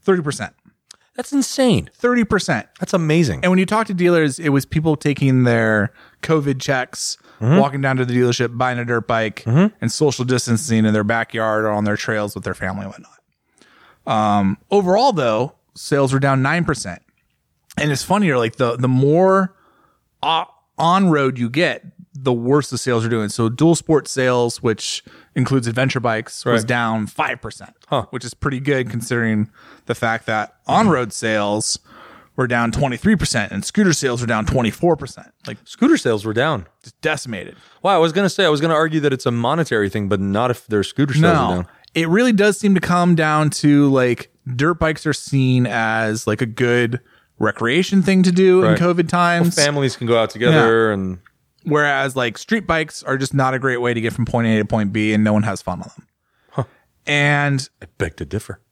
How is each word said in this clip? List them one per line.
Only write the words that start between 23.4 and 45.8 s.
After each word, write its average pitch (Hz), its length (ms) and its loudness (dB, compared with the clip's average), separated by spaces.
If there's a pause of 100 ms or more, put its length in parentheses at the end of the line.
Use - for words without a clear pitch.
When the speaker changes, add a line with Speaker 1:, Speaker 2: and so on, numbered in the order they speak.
Speaker 1:
dual 156 240 2
sport 156 340 0
sales, 123 540 0
which - 420 -4 (320)
includes 127 320 0
adventure 127 320 -2
bikes, 113 460 -6
was 117 160 2
Speaker 2:
Right. 110 60 -6
Speaker 1:
down 113 400 -2
five 131 340 -6
percent, - 320 -16 (140)
Speaker 2:
Huh. 123 240 -2
Speaker 1:
which 127 120 -10
is 120 120 -12
pretty 135 240 -4
good 131 300 -2
considering 113 600 -2 (380)
the 117 80 -2
fact 113 320 -4
that 107 260 -4 (140)
on-road 139 440 2
sales 107 680 -2 (560)
were 127 120 -2
down 117 240 0
twenty-three 147 440 0
percent 110 360 -4
and 101 140 -6
scooter 196 280 2
sales 123 280 -2
were 117 60 -4
down 107 180 0
twenty-four 131 520 0
percent. - 300 -16 (200)
Like, 117 180 -14
Speaker 2:
Scooter 285 320 2
sales 110 280 -2
were 110 80 -4
down. 123 340 -2 (160)
Speaker 1:
just - 180 -20
decimated. 131 540 -6 (260)
Speaker 2:
Wow, 190 140 2
I - 40 4
was 165 120 4
gonna 190 180 2
say, 196 160 0
I 165 40 4
was 151 120 2
gonna 165 140 0
argue 160 260 0
that 143 120 2
it's 131 120 -6
a 127 60 2
monetary 120 580 0
thing, 101 180 -4
but 98 120 0
not 101 320 0
if - 160 -6
their 104 160 0
scooter 135 300 -2
sales 151 120 4
are 170 80 4
Speaker 1:
No, 123 220 0
Speaker 2:
down. 90 120 -4 (280)
Speaker 1:
it 165 140 -2
really 233 240 4
does 202 260 2
seem 202 160 2
to 175 60 2
come 175 340 2
down 156 360 2
to, 143 380 4
like, 127 420 0 (240)
dirt 160 240 0
bikes 156 260 -2
are 151 80 0
seen 127 540 2
as, 110 600 -2